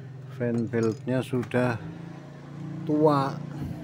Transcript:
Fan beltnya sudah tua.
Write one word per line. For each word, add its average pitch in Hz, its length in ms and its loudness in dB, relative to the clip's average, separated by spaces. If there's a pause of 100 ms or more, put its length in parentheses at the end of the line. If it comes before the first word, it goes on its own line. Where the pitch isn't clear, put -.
(360)
Fan 117 320 2
beltnya 117 560 2
sudah 123 560 2 (1040)
tua. 147 480 6 (520)